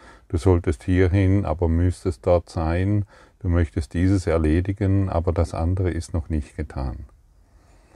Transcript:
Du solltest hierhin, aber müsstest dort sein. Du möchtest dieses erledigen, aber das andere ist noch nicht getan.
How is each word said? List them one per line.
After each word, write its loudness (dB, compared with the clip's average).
Du -4
solltest 2
hierhin, 2
aber -2
müsstest -2
dort 2
sein. -2
Du -4
möchtest -2
dieses 2
erledigen, 0
aber -2
das -2
andere -2
ist -8
noch -4
nicht -6
getan. -8